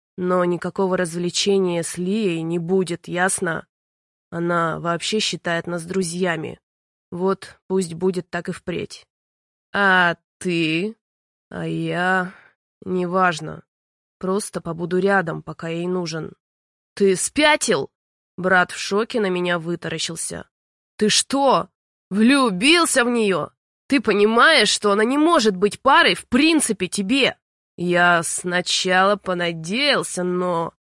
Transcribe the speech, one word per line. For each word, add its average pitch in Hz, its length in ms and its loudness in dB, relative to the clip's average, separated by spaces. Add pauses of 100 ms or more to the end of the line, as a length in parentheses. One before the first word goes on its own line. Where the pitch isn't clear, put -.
(180)
но 180 280 0
никакого 180 500 -2
развлечения 175 880 0
с - 140 -10
Лией 180 440 -2
не 170 180 -4
будет, 175 480 -2
ясно? 175 580 -2 (640)
Она 170 500 -2
вообще 170 400 -4
считает 170 480 -4
нас 170 180 -6
друзьями. 175 760 -4 (520)
Вот 185 560 -4
пусть 185 260 -2
будет 180 360 -2
так 175 200 -8
и - 20 -4
впредь». - 540 -10 (680)
«А 185 440 2 (200)
ты?» 170 580 -2 (540)
«А 165 180 -8
я...» 175 680 -2 (520)
«Неважно. 175 760 -2 (560)
Просто 190 400 -4
побуду 170 400 -4
рядом, 185 420 0
пока 165 280 -12
ей 170 180 -6
нужен». 165 460 -6 (640)
«Ты 196 200 4
спятил?» 294 720 0 (460)
Брат 180 360 2
в - 60 -14
шоке 214 420 -4
на 196 100 0
меня 180 280 -2
вытаращился. 165 920 -8 (480)
«Ты 214 120 2
что, 247 600 2 (400)
влюбился 240 960 4
в 240 40 0
нее? 196 420 0 (360)
Ты 269 140 2
понимаешь, 226 680 4
что - 220 0
она 214 140 2
не 262 120 0
может 302 380 4
быть 196 260 -2
парой 269 340 4
в - 120 -10
принципе 269 600 2
тебе?» 208 500 0 (400)
«Я 175 460 4
сначала 185 920 0
понадеялся, 180 1080 -2
но 180 500 -2 (160)